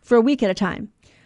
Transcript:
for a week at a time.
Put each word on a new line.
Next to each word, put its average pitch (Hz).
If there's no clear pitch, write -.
for -
a 233
week 262
at 202
a 185
time. 196